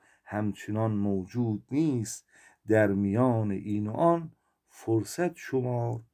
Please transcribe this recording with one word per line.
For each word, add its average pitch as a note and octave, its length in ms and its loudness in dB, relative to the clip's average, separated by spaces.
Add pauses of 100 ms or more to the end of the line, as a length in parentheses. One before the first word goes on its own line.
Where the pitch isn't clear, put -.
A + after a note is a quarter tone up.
(240)
همچنان G#2+ 680 -2
موجود G2+ 800 -2
نیست، C3 560 -2 (420)
در A2 180 6
میان G#2 640 2
این G#2 360 -4
و G#2+ 60 -6
آن E3+ 400 2 (360)
فرصت A2+ 680 -2
شمار A#2+ 640 -2 (140)